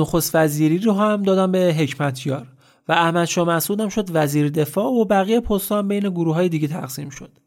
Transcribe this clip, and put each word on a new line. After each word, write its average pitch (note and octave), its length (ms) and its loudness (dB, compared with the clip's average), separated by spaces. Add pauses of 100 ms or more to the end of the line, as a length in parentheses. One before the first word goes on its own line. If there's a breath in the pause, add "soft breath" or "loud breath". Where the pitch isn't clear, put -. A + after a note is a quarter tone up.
نخست D#3+ 340 0
وزیری D#3 420 2
رو G#3 160 2
هم G#3 300 0
دادن F#3+ 280 2
به F3+ 280 2
حکمتیار C#3+ 680 -4 (400 soft breath)
و E3 40 0
احمد E3+ 340 2
شاه E3+ 220 0
مسعود E3+ 320 -2
هم G#3+ 100 -4
شد F#3+ 240 -4
وزیر D3 360 2
دفاع D#3 360 -2
و A#3+ 200 2
بقیهٔ G3+ 340 2
پست‌ها G#3 400 -2
هم G3+ 80 -2
بین G3+ 220 -2
گروه‌های E3+ 400 0
دیگه D3+ 180 -2
تقسیم C#3+ 420 -8
شد. - 220 -20 (160)